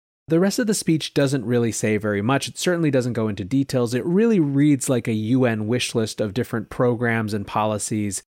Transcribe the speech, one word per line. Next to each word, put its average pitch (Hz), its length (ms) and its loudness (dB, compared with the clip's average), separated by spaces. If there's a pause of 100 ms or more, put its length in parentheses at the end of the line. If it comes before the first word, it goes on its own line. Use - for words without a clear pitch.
(260)
The 165 140 2
rest 196 180 2
of 247 80 0
the 214 80 2
speech - 400 -2
doesn't 139 320 0
really 120 260 2
say 107 240 0
very 104 240 -2
much. 131 280 0
It - 100 -14
certainly 170 320 0
doesn't 127 240 0
go 110 140 -2
into 107 160 -6
details. 123 500 0
It 123 100 -2
really 208 340 4
reads 143 520 2
like 123 180 0
a 113 60 0
U 117 320 2
N 107 200 0
wish 117 280 -2
list 113 260 -2
of 107 140 -2
different 113 340 -4
programs 113 640 0
and 101 140 -4
policies 107 760 -2 (180)